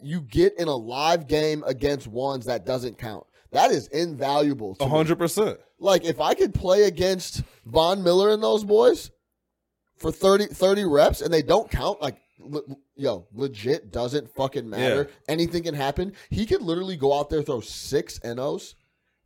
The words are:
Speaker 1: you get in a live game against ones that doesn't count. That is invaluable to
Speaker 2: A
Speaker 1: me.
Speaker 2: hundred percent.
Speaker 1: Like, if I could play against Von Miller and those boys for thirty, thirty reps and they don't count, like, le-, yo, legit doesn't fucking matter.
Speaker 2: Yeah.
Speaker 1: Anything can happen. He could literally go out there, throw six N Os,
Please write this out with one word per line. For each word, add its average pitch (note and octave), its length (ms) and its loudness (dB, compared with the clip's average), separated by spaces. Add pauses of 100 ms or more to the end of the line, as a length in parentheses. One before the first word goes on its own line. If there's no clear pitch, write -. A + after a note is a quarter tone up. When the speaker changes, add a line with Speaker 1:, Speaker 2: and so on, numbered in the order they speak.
Speaker 1:
you D#3 180 -6
get E3 380 2
in E3+ 100 -2
a C#3+ 60 0
live C#3 540 0
game D3+ 380 0
against C3+ 400 -2
ones B2 400 -6
that A2+ 200 -6
doesn't B2 320 -6
count. G#2+ 260 -12 (280)
That B3+ 180 4
is D3+ 180 -2
invaluable C#3 880 -2
to C#3 80 -2
Speaker 2:
A - 20 0
Speaker 1:
me. C3 40 -2
Speaker 2:
hundred D#3+ 280 2
percent. E3+ 400 0 (200)
Speaker 1:
Like, F3+ 260 2
if E3 160 -2
I E3 140 2
could F4+ 200 0
play F#3+ 300 4
against F3+ 580 -2 (220)
Von E3 380 2
Miller F#3 280 4
and G#3+ 120 0
those A3 220 2
boys A#3 460 4 (840)
for D#3 160 -6
thirty, G3 340 4
thirty G3 380 2
reps D#3+ 360 4
and D#3+ 120 -2
they D#3+ 100 4
don't F3 280 2
count, D3+ 320 -4
like, C3+ 140 -6 (220)
le-, D3 240 -10 (340)
yo, A#2 360 -4
legit A#2+ 600 -4
doesn't B2 420 -4
fucking C3 340 -6
matter. B2+ 400 0
Speaker 2:
Yeah. - 60 -20 (180)
Speaker 1:
Anything E3+ 320 -2
can D#3+ 100 -4
happen. D3 380 -4 (180)
He G#3+ 160 -2
could F#4+ 160 -2
literally F3+ 340 -4
go C#3 220 2
out D3 120 -4
there, D#3 120 -2
throw C3 180 -4
six - 640 -6
N A#2 160 -8
Os, D#3 360 -8 (520)